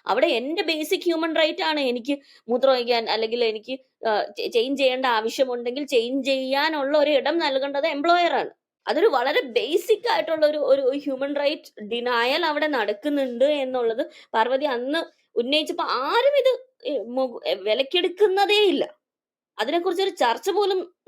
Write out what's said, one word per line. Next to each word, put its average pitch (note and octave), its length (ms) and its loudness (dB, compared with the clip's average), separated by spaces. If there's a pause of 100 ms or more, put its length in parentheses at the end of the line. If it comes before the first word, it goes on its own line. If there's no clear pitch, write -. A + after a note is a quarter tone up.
അവിടെ C4+ 220 2
എന്റെ D4 360 -2
ബേസിക് D#4 360 -2
ഹ്യൂമൻ E4 360 -2
റൈറ്റ് D#4+ 280 0
ആണ് D#4 160 -2
എനിക്ക് B3+ 400 -2 (300)
മൂത്രമൊഴിക്കാൻ A#3+ 600 2
അല്ലെങ്കിൽ A3+ 340 0
എനിക്ക്, A3+ 360 -4 (280)
ആ, G#3+ 160 0
ചെ-, - 280 -8
ചേഞ്ച് B3 300 0
ചെയ്യേണ്ട C4 240 2
ആവശ്യമുണ്ടെങ്കിൽ A#3+ 800 -2
ചേഞ്ച് B3+ 420 0
ചെയ്യാനുള്ള C#4 720 0
ഒരു D4 140 4
ഇടം C#4+ 260 2
നൽകേണ്ടത് C#4 500 -2
എംപ്ലോയർ E4 460 2
ആണ്. F#3+ 160 -2 (380)
അതൊരു D4+ 200 2
വളരെ C#4+ 340 2
ബേസിക് C#4+ 680 0
ആയിട്ടുള്ള D#4+ 340 0
ഒരു, D4+ 120 2
ഒരു C#4 400 2
ഹ്യൂമൻ C#4 380 -4
റൈറ്റ് C#4+ 480 -4
ഡിനയൽ A#3+ 600 0
അവിടെ D4+ 220 0
നടക്കുന്നുണ്ട് B3+ 800 0
എന്നുള്ളത് B3+ 600 0 (280)
പാർവതി A#3+ 320 0
അന്ന് C#4 560 -4 (140)
ഉന്നയിച്ചപ്പോ D4+ 480 -2
ആരും F4 540 2
ഇത്, B4+ 220 2 (260)
ഏ, C4+ 180 -4
മു-, B3 420 -4
ഏ, D#3 80 0
വിലക്കെടുക്കുന്നതേ F4 1120 2
ഇല്ല. C#4+ 280 0 (640)
അതിനെക്കുറിച്ചൊരു E4+ 500 -2
ചർച്ച A#3+ 400 -2
പോലും F#4+ 440 0 (140)